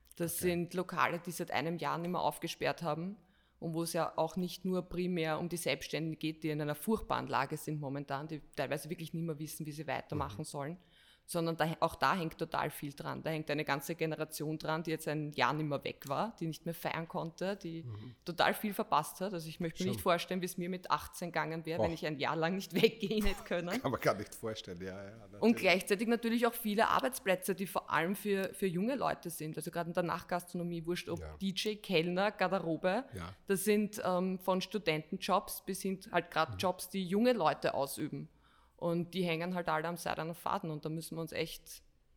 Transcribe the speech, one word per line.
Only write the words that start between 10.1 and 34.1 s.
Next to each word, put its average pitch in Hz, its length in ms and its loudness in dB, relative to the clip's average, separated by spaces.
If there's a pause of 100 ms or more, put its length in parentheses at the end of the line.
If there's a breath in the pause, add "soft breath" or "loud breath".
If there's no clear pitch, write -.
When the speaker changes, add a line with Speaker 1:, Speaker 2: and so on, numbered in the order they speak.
Speaker 2:
Mhm. 151 40 -4
Speaker 1:
sollen, 147 320 -6 (560 soft breath)
sondern 165 240 2
da, 160 240 2
auch 165 160 4
da 135 180 4
hängt 165 240 -2
total 151 320 0
viel 143 220 -8
dran. 139 300 -6
Da 156 80 -2
hängt 156 200 -2
eine 151 140 0
ganze 143 300 -2
Generation 151 640 -4
dran, 156 240 0
die 160 80 -4
jetzt 156 180 -2
ein 151 240 0
Jahr 127 220 6
nicht 156 140 0
mehr 139 140 0
weg - 240 -6
war, 156 320 -2
die 165 80 -4
nicht - 200 -6
mehr 170 80 -4
feiern - 340 -4
konnte, 180 480 -4
die 165 260 -8
Speaker 2:
Mhm. 113 320 -10 (100)
Speaker 1:
total 180 300 4
viel 208 200 -2
verpasst - 460 2
hat. 196 120 -2
Also 160 160 -4
ich 160 100 -10
möchte 175 240 -2
mir 185 60 2
Speaker 2:
Schon. - 60 2
Speaker 1:
nicht 104 80 -4
vorstellen, 180 400 2
wie 180 40 0
es 180 120 -6
mir 175 100 -2
mit 185 220 -4
achtzehn - 400 -2
gegangen 160 360 -2
wäre, 160 140 0
wenn 175 80 4
Speaker 2:
Boah. 165 60 -2
Speaker 1:
ich 160 120 -2
ein 151 120 -2
Jahr 135 180 0
lang 165 180 2
nicht 190 200 -4
<laughs> 202 60 2
weggehen 214 440 4
hätte - 200 2
können. 175 360 -2
Speaker 2:
Kann 139 100 0
man 110 100 0
gar 123 140 4
nicht 98 200 -8
vorstellen, 107 480 -8
ja, 95 200 -8
ja, - 80 -12 (140)
Speaker 1:
Und - 80 -20
Speaker 2:
natürlich. 226 240 6
Speaker 1:
gleichzeitig 196 520 4
natürlich 233 380 4
auch 233 80 2
viele 208 340 2
Arbeitsplätze, 202 640 2
die 190 120 -4
vor - 240 -4
allem 165 240 2
für, 196 400 0
für 202 120 0
junge 190 280 0
Leute 170 360 -2
sind. 156 260 -6
Also 160 140 -6
gerade 170 180 -4
in 170 60 -4
der 180 80 2
Nachgastronomie, 175 840 -2
wurscht 175 220 -2
ob 165 100 -2
Speaker 2:
Ja. 156 220 -10
Speaker 1:
D 190 60 0 (100)
J, 208 260 -2
Kellner, 180 480 4
Garderobe, 185 760 2 (100)
Speaker 2:
Ja. 87 200 -8 (120)
Speaker 1:
das 196 180 2
sind, 208 400 4
ähm, 185 340 2